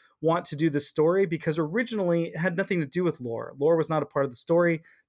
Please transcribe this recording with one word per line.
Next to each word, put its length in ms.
want 260
to 100
do 140
the 100
story, 460
because 320
originally 720
it 80
had 200
nothing 240
to 60
do 180
with 160
Lore. 380
Lore 180
was 140
not 120
a 40
part 180
of 60
the 60
story. 460